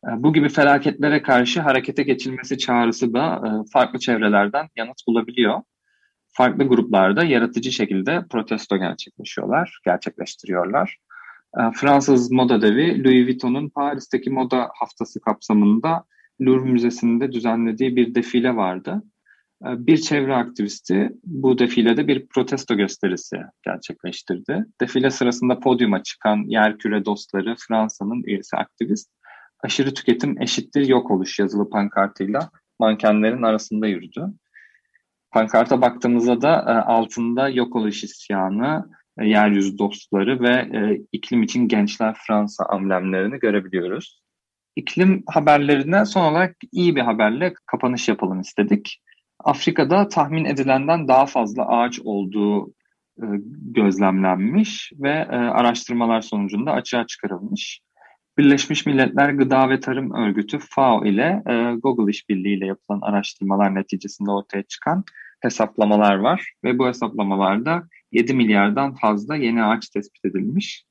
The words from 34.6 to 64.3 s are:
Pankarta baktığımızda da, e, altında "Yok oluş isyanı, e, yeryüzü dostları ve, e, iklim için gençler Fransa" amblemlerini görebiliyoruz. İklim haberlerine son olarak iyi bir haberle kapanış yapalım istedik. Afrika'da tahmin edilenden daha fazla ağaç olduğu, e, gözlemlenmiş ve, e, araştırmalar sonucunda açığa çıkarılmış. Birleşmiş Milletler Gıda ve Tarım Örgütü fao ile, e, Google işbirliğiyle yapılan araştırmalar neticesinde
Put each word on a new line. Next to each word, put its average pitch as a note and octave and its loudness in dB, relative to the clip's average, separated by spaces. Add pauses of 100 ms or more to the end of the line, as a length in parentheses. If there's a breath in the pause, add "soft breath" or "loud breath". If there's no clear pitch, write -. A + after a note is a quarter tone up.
Pankarta A#2+ 2
baktığımızda A#2+ 2
da, D3 4
e, A#2+ 2
altında A#2 0
"Yok B2 -2
oluş G#2+ -4
isyanı, G#2 -4 (300 soft breath)
e, A2 0
yeryüzü G2+ 2
dostları G2+ -2
ve, B2 0
e, G#2 0 (120)
iklim - 0
için A#2+ 0
gençler A2 0 (100)
Fransa" G#2 -2
amblemlerini F#2+ -2
görebiliyoruz. F#2+ -4 (540)
İklim F#3+ 2
haberlerine D3 2
son F3 0
olarak F3+ 0 (160)
iyi F3 2
bir C#3 0
haberle A#2 0 (120)
kapanış B2 -2
yapalım F#2+ -2
istedik. - -2 (420 soft breath)
Afrika'da D#3+ 2
tahmin D#3 -2
edilenden C#3 0
daha C3 6
fazla A#2 -2
ağaç A#2+ 0
olduğu, G#2 -2 (540)
e, - -8 (460)
gözlemlenmiş G2 0
ve, C#3 -2
e, D3+ -4
araştırmalar A#2+ 0
sonucunda G#2 -4
açığa B2 -2
çıkarılmış. - -10 (580 soft breath)
Birleşmiş C#3+ 4
Milletler C#3 2
Gıda C3 2
ve C3 0
Tarım C3 -6
Örgütü G#2 -2
fao B2 2
ile, C#3 0
e, A#2+ -2 (220)
Google A#2 0
işbirliğiyle G2 -4
yapılan G2 -6
araştırmalar G2 -2
neticesinde G2+ -6